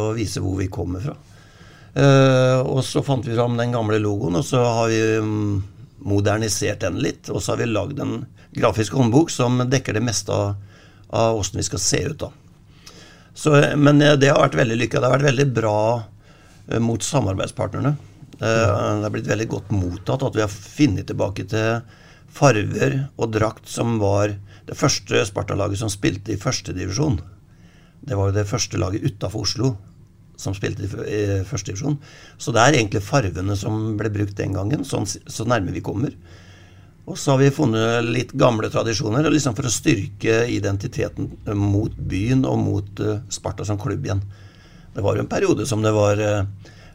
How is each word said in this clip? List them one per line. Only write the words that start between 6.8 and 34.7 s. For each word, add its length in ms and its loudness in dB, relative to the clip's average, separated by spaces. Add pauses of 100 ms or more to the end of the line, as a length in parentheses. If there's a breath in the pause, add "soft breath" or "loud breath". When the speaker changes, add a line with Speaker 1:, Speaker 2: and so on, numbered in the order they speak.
Speaker 1:
litt, 300 -6
og 120 -4
så 120 -4
har 40 -2
vi 140 -2
lagd 280 -4
en 260 -6 (300 loud breath)
grafisk 420 0
håndbok 320 4
som 280 0 (120)
dekker 240 0
det 100 0
meste 300 -4
av, 220 0 (560 loud breath)
av 240 2
hvordan 260 -4
vi 60 -4
skal 120 -6
se 300 0
ut 80 -8
da. 120 -8 (1080 loud breath)
Så, 260 2
eh, 140 2
men, 260 8
eh, 140 6
det 140 2
har 100 4 (100)
vært 100 -2
veldig 200 2
lykket. 220 0
Det 80 2
har 100 2
vært 160 2
veldig 180 2
bra, 500 0 (680 loud breath)
eh, 100 0
mot 220 0
samarbeidspartnerne. 960 0 (440 loud breath)
Eh, 60 -2
Speaker 2:
Mm. 500 2
Speaker 1:
det 60 -2
har 80 -2
blitt 160 -6
veldig 200 0
godt 240 -6
mottatt 540 -2
at 80 -2
vi 80 2
har 80 2
funnet 560 0
tilbake 420 -4
til 340 0 (520 loud breath)
farver 760 2 (100)
og 120 -2
drakt 360 -2
som 320 -2
var 300 2 (360 loud breath)
det 120 -12
første 480 0
Sparta-laget 520 -2
som 120 -4
spilte 420 -2
i 60 -4
første 360 -6
divisjon. 460 -2 (840 soft breath)
Det 140 -6
var 140 2
jo 20 -
det 140 0
første 320 -4
laget 240 -2
utenfor 380 -6
Oslo 360 -2 (600)
som 180 -6
spilte 260 -6
i 60 -6
f-, 180 -8
i 380 -2
første 280 -6
divisjon. 280 -4 (400 loud breath)
Så 120 -6
det 100 4
er 180 6
egentlig 240 -2
farvene 520 -2
som 420 -4
ble 120 -2
brukt 260 -4
den 180 -4
gangen, 300 -2